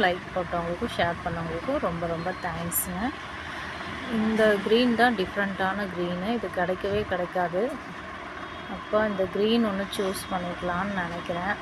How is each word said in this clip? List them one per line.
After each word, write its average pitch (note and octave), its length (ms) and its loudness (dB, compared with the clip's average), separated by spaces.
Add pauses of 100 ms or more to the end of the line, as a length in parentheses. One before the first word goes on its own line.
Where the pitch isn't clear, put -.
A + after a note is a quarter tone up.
லைக் F3+ 300 4
போட்டவங்களுக்கும், F3 640 -2
ஷேர் E3+ 260 2
பண்ணவங்களுக்கும் E3+ 640 -2
ரொம்ப E3+ 240 -2
ரொம்ப E3+ 180 -2 (140)
தேங்க்ஸுங்க. F3 640 -2 (1120)
இந்த A3 260 4 (220)
கிரீன் A#3 340 6
தான் A#3+ 220 6
டிஃப்ரெண்ட்டான G3 720 0
கிரீனு, F3+ 440 -2
இது G3+ 100 -2 (120)
கிடைக்கவே F#3 420 2 (100)
கிடைக்காது. F3+ 520 0 (1120)
அப்போ - 220 0 (120)
இந்த F#3+ 240 0
கிரீன் A3 380 4
ஒண்ணு G3 160 -2 (100)
சூஸ் G3 340 -2
பண்ணிக்கலாம்னு F3+ 720 -2
நினைக்கிறேன். F3 580 -2